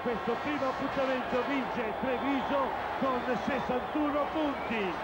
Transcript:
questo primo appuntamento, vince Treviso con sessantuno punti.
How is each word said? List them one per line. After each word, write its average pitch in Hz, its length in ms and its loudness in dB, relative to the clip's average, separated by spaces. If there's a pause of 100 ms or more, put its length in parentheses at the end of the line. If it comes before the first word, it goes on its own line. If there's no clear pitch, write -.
questo 233 400 0
primo 277 260 0
appuntamento, 262 760 0
vince 240 440 0 (100)
Treviso 262 680 2 (300)
con 254 200 2 (280)
sessantuno 285 840 0
punti. 240 640 0 (100)